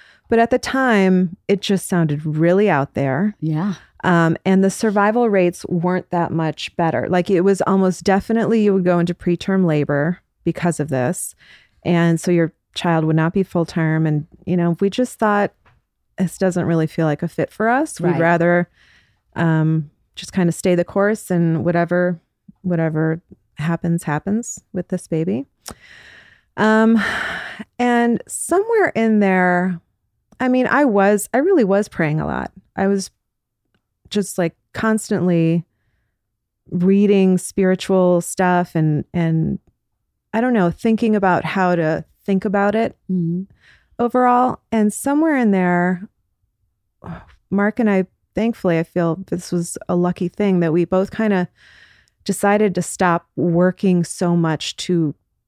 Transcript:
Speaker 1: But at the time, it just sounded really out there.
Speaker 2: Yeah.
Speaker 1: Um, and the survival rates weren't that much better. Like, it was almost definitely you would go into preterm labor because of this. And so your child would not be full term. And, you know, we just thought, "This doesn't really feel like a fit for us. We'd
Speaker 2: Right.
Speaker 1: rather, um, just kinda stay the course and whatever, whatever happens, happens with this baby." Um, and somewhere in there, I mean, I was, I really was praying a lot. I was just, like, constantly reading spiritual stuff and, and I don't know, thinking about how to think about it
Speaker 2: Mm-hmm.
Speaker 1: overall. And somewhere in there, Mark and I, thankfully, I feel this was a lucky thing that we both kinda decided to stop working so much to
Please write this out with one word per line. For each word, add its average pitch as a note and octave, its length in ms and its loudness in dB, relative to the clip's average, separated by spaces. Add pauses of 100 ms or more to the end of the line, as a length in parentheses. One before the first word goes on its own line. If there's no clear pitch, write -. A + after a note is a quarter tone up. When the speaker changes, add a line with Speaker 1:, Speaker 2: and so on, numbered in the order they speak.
(280)
Speaker 1:
But A3+ 120 2
at A#3 100 2
the B3 80 2
time, F#3+ 800 2 (120)
it G3 120 0
just - 280 -2
sounded D#3 380 0
really E3+ 420 2
out C#3+ 260 0
there. C#3 460 -2
Speaker 2:
Yeah. D#3+ 340 -2 (280)
Speaker 1:
Um, E3+ 420 2
and F#3+ 200 4
the G3 60 2
survival G#3+ 580 2
rates F#3 400 0
weren't F3+ 420 -2
that E3+ 220 -2
much D#3+ 440 -6
better. D#3+ 320 -2
Like, F3+ 220 0
it F3 120 2
was G3 200 2
almost F#3+ 400 0
definitely G#3+ 600 0
you G3+ 100 4
would F#3+ 100 0
go F3 140 2
into E3+ 160 0
preterm F#3 520 -2
labor D3 540 0 (240)
because E3+ 360 -2
of D3+ 80 -4
this. C3 460 -4 (500)
And E3+ 360 2
so F#3 100 -2
your E3 220 2 (220)
child E3 300 0
would D#3 120 2
not D#3+ 180 0
be G3 80 2
full F3 240 -2
term. D#3+ 400 0
And, D3+ 200 -2 (200)
you F3+ 100 -2
know, E3+ 240 0
we G3+ 80 2
just B3 300 -4
thought, G#3 340 0 (640)
"This F#3 220 -4
doesn't F3+ 280 0
really E3 200 0
feel E3 200 -4
like D3 160 -2
a F3 60 -2
fit - 220 -6
for A3 180 -4
us. C4 320 -2
We'd F3 120 0
Speaker 2:
Right. E3 80 -2
Speaker 1:
rather, E3+ 480 2 (640)
um, D#3+ 560 0 (240)
just - 180 -18
kinda F3 200 0
stay F3 240 0
the F3 80 2
course G3+ 480 -2
and E3 320 0
whatever, F3 560 0 (420)
whatever D#3+ 580 -2 (340)
happens, E3+ 500 -2
happens G3 560 -4 (120)
with F3+ 160 -8
this F3+ 200 -6
baby." F3+ 380 -4 (1080)
Um, A3 460 4 (760)
and A#3+ 500 0
somewhere G#4 680 0
in A3 240 2
there, F#3 640 2 (580)
I B3+ 100 -2
mean, B3+ 180 2
I C#4+ 180 2
was, G3+ 500 2
I B3 40 2
really D#4+ 260 4
was G3 240 0
praying D#3 320 -2
a D3 60 -4
lot. - 260 -6 (240)
I G3 100 0
was F#3+ 240 -2 (1000)
just, - 280 -4
like, E3+ 160 -2 (200)
constantly F3 880 0 (1080)
reading F#3+ 680 4
spiritual F#3 800 0
stuff F3+ 540 -2
and, D#3 380 0
and D#3+ 460 -2 (720)
I A3 80 -2
don't B3 120 0
know, F#3 180 2
thinking A3 460 0
about F#3+ 280 0
how F3+ 300 0
to D#3+ 300 -2 (260)
think F#3+ 140 0
about G3+ 300 0
it A3+ 220 -2 (140)
Speaker 2:
Mm-hmm. F3 320 -2 (560)
Speaker 1:
overall. B3 640 0 (100)
And G#3+ 220 2
somewhere D4 440 0
in A#3+ 140 2
there, F3+ 580 0 (1400)
Mark G3+ 300 -2
and G#3+ 100 2
I, F#3+ 160 0 (280)
thankfully, G#3 440 -2
I E3 60 0
feel E3 320 -2 (160)
this F3+ 200 -8
was F3 240 -4 (120)
a F3+ 80 0
lucky F3+ 320 -2
thing G3 320 0
that E3 120 0
we E3+ 120 2
both F#3 260 -2
kinda G3+ 380 -2 (760)
decided G3+ 500 0
to F3 80 -2
stop F3 380 -2 (160)
working F3+ 680 2
so F3 320 -2
much D#3+ 400 -2 (100)
to E3 280 0 (340)